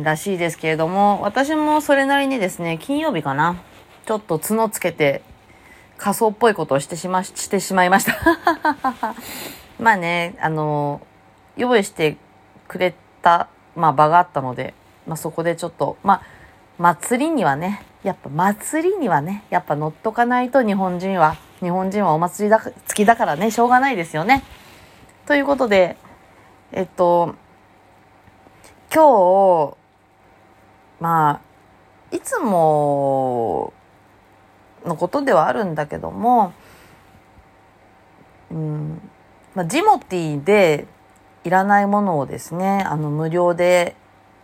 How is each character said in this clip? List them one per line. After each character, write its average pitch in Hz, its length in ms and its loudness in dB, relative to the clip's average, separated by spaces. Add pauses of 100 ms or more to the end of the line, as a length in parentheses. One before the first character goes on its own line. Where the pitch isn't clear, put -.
ン - 20 -6
ら 156 120 0
し 190 200 -6
い - 20 -6
で 170 140 -2
す - 80 -12
け 165 80 -4
れ 160 100 0
ど 160 100 0
も、 196 360 0
私 269 320 -2
も 302 260 0
そ 294 140 2
れ 269 100 2
な 277 140 2
り 277 80 0
に 269 100 -2
で 185 120 -2
す - 100 -14
ね、 165 200 -4
金 285 200 -4
曜 311 120 -2
日 175 120 -4
か 139 100 -4
な、 170 260 -2 (460)
ち - 60 -6
ょ 220 60 -2
っ 202 40 -6
と 165 160 -4
角 220 320 -2
つ - 80 -12
け 175 140 -4
て、 143 320 -2 (760)
仮 202 180 -2
装 226 140 2
っ 214 40 -8
ぽ 226 180 2
い - 20 2
こ 160 140 -4
と 135 80 0
を 139 40 2
し 143 60 -10
て 180 100 -10
し 165 120 -10
ま、 185 160 -2
し - 260 -12
て 196 100 0
し - 140 -8
ま 185 100 4
い 180 60 4
ま 190 100 6
し 240 60 -4
た。 - 80 -2 (800)
<laughs> - 880 -12
ま 233 120 4
あ 202 40 2
ね、 170 420 -4
あ 156 100 -2
の、 147 520 -4 (540)
用 247 200 0
意 202 80 4
し - 60 -8
て 156 280 -2 (500)
く - 100 -14
れ 180 160 0 (300)
た、 175 240 4 (280)
ま 170 120 0
あ、 156 60 4
場 151 140 4
が 165 120 6
あ - 20 4
っ - 100 0
た 135 120 -4
の 127 100 -6
で、 127 220 -10 (320)
ま 160 60 -8
あ、 160 40 -10
そ 156 140 -8
こ 165 100 -8
で 165 140 0
ち 165 80 -12
ょ 175 40 -8
っ 160 40 -10
と、 - 320 -6
ま 196 120 2
あ、 - 60 -8 (560)
祭 202 500 0
り 339 40 -2
に 254 140 0
は 143 100 2
ね、 185 280 -6 (200)
や 190 100 -2
っ - 80 -10
ぱ - 80 -14
祭 208 640 -2
り 415 60 -2
に 277 120 -2
は 151 120 2
ね、 196 280 -8
や 180 120 -2
っ - 40 -16
ぱ 151 100 -2
乗 151 120 -4
っ 156 60 -8
と - 180 -6
か 240 140 0
な 247 180 0
い 247 80 -6
と、 262 120 4
日 214 100 0
本 185 260 -2
人 190 180 -4
は、 160 200 4 (240)
日 180 80 -4
本 185 200 -2
人 208 140 -2
は 170 100 2
お 156 60 2
祭 175 280 -2
り - 20 2
だ、 220 100 6
好 - 120 -12 (220)
き 208 120 2
だ 226 100 6
か 233 100 -2
ら 160 100 -2
ね、 196 140 0
し 220 100 -6
ょ 233 60 6
う 240 40 2
が 247 100 6
な 269 100 0
い 254 60 -4
で 180 100 -4
す 160 100 -12
よ 156 100 -4
ね。 262 180 0 (840)
と 294 80 0
い 285 60 4
う 277 60 0
こ 277 100 2
と 254 120 -2
で、 190 300 4 (760)
え 190 100 -4
っ 180 100 -8
と、 175 420 2 (1600)
今 190 760 6
日、 - 60 -20 (1200)
ま 160 420 2 (680)
あ、 - 40 -8
い 349 40 -4
つ 508 200 -6
も 139 1300 0 (1120)
の 170 100 -4
こ 175 120 -4
と 277 160 -2
で 269 100 0
は 165 140 4
あ - 60 0
る 240 100 -2
ん 175 100 -4
だ 151 140 -6
け 160 100 -10
ど 165 140 -8
も、 202 400 0 (2000)
う 165 40 -10
ん、 156 460 -8 (540)
ま 185 80 -4
あ、 - 20 -2
ジ 214 160 -2
モ 403 180 2
テ - 160 -10
ィ 160 260 -4
ー - 20 -14
で 180 420 2 (580)
い 175 60 -6
ら 185 140 4
な 202 180 4
い 202 60 0
も 208 140 2
の 180 180 0
を 135 60 -2
で - 140 -10
す - 160 -14
ね、 196 300 -2
あ - 120 -4
の、 151 120 -4
無 156 200 -4
料 175 240 2
で 175 420 2 (480)